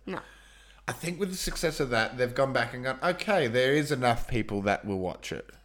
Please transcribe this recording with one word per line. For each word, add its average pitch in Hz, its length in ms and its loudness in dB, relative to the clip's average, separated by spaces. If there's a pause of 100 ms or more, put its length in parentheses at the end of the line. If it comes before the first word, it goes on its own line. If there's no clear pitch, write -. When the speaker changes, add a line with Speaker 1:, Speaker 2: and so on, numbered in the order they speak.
Speaker 1:
No. 190 140 -6 (680)
Speaker 2:
I 120 40 -2
think 170 280 -6
with 98 120 -2
the - 60 -8
success - 420 -2
of 135 100 0
that, 120 300 0
they've 120 160 0
gone 135 180 2
back 120 220 0
and 123 80 -8
gone, 131 200 -4
"Okay, 175 440 2
there 127 260 4
is 147 180 2
enough 127 360 2
people 104 360 0
that 101 220 2
will 98 140 -2
watch - 320 -6
it, - 180 -10 (160)